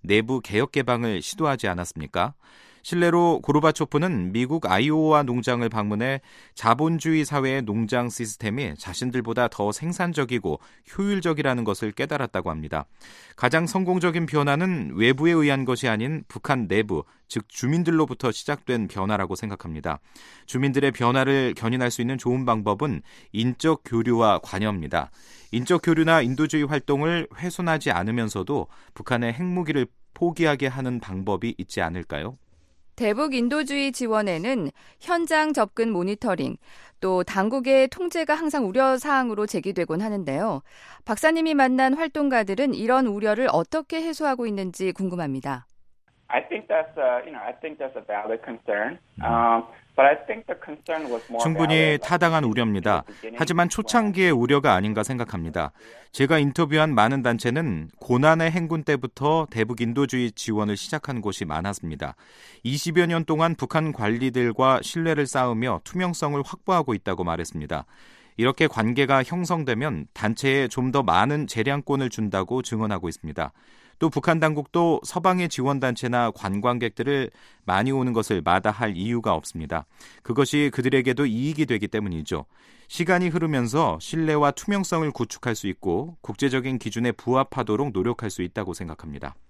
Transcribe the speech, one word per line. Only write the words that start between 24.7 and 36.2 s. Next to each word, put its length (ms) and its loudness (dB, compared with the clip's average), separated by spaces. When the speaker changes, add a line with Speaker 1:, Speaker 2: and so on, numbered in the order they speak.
Speaker 1:
인적 320 0
교류나 380 4
인도주의 420 0
활동을 720 0
훼손하지 560 -2
않으면서도 760 -2
북한의 400 -2
핵무기를 540 -2
포기하게 540 0
하는 340 -4
방법이 560 -4
있지 240 -6
않을까요? 560 -6
Speaker 2:
대북 400 -2
인도주의 560 0
지원에는 800 -2
현장 540 0
접근 380 0
모니터링, 680 -2